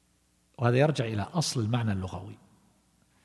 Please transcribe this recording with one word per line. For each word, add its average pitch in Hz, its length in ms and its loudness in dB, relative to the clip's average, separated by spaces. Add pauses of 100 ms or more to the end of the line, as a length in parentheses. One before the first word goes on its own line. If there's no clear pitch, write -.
(580)
وهذا 120 180 4
يرجع 139 280 4
إلى 110 180 -4
أصل 151 380 -2
المعنى 113 320 0
اللغوي. 98 460 -8 (880)